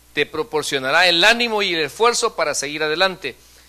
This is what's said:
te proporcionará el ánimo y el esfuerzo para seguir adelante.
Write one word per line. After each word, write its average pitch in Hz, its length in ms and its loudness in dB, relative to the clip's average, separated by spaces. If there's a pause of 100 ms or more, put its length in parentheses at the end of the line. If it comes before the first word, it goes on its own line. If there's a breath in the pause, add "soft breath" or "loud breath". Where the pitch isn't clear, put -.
(140)
te 147 120 0
proporcionará 151 840 0
el 170 160 4
ánimo 226 400 2
y 185 100 -2
el 160 120 -2
esfuerzo 220 500 0
para 151 180 -2
seguir 147 300 -6
adelante. 156 540 -2 (320 loud breath)